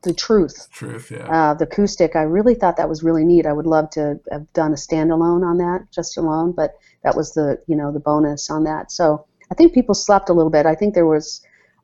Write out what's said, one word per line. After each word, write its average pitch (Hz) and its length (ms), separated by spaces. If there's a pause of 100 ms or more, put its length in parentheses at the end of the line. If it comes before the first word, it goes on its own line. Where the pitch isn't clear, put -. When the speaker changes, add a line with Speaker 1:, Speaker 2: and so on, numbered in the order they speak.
Speaker 1:
The 175 120
Truth. - 580
Speaker 2:
Truth, - 400
yeah. - 160
Speaker 1:
Uh, 160 260
the 147 120
acoustic, 190 500
I 160 80
really 208 320
thought 185 220
that 165 120
was 160 140
really 165 220
neat. 170 200
I 151 80
would 151 140
love 156 240
to 147 280 (120)
have 147 220
done 156 180
a 151 40
standalone 165 720
on 170 140
that, 180 320
just - 260
alone, 160 340
but 180 240 (280)
that 151 120
was 156 180
the, 147 340
you 165 80
know, 147 160
the 151 80
bonus 147 500
on 156 140
that. 156 280
So 151 340 (260)
I - 20
think - 200
people 247 200
slept 196 360
a 180 40
little 160 160
bit. 156 160
I 160 100
think 208 200
there 175 100
was 156 360 (420)